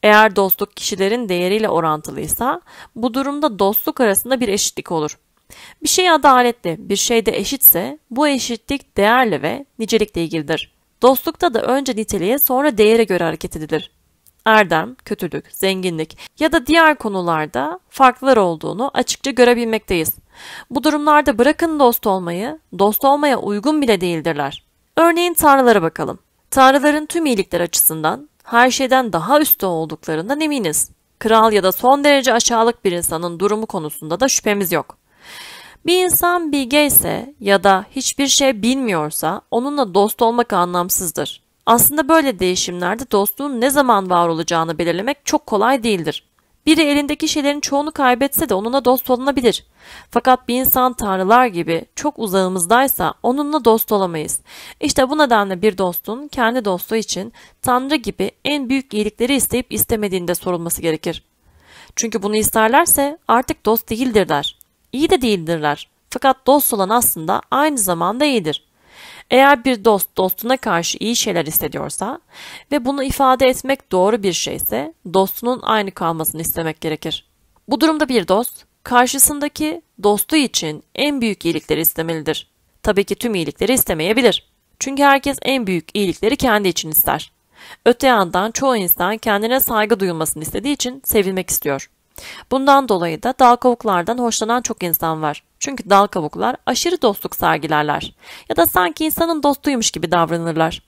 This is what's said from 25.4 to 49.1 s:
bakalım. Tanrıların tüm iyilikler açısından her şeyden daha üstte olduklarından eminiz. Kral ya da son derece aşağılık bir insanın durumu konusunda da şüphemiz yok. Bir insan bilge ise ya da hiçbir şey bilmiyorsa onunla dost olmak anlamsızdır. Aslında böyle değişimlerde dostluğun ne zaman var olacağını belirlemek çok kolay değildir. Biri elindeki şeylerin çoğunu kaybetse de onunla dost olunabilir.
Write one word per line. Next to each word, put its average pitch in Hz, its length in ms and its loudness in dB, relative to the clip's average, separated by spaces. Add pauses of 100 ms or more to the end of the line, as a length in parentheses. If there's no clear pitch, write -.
bakalım. 165 380 -6 (320)
Tanrıların 285 540 4
tüm 330 200 -4
iyilikler 190 360 -2
açısından 170 680 -2 (140)
her 247 280 4
şeyden 254 420 0
daha 180 260 2
üstte - 260 -2
olduklarından 165 760 -4
eminiz. 269 500 -2 (280)
Kral 220 340 4
ya 196 100 4
da 185 80 2
son 277 320 2
derece 277 300 4
aşağılık 233 520 0
bir 190 60 2
insanın 170 480 -4
durumu 214 260 -2
konusunda 156 540 -8
da 262 80 2
şüphemiz 202 440 0
yok. 156 260 -2 (880)
Bir 359 200 4
insan 349 460 0
bilge 285 340 2
ise 262 540 -2
ya 196 240 2
da 196 280 4
hiçbir 277 360 -4
şey 262 340 2
bilmiyorsa 196 800 -2 (100)
onunla 254 420 -2
dost 208 280 2
olmak 233 320 0
anlamsızdır. 180 880 -2 (220)
Aslında 269 440 2
böyle 277 300 4
değişimlerde 185 720 -2
dostluğun 226 500 -2
ne 240 80 2
zaman 240 400 2
var 175 180 4
olacağını 165 500 -2
belirlemek 180 480 -4
çok - 200 -2
kolay 226 380 0
değildir. 175 400 -2 (420)
Biri 311 160 4
elindeki 294 460 0
şeylerin 294 320 -2
çoğunu 285 320 -2
kaybetse 269 580 0
de 220 40 2
onunla 233 320 -2
dost 254 240 0
olunabilir. 254 560 0 (460)